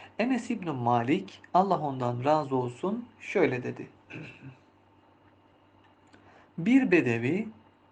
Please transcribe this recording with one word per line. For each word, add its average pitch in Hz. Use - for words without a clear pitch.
Enes 247
İbn 185
Malik, 120
Allah 180
ondan 123
razı 139
olsun, 180
şöyle 127
dedi. -
<clears throat> 156
Bir 233
bedevi 139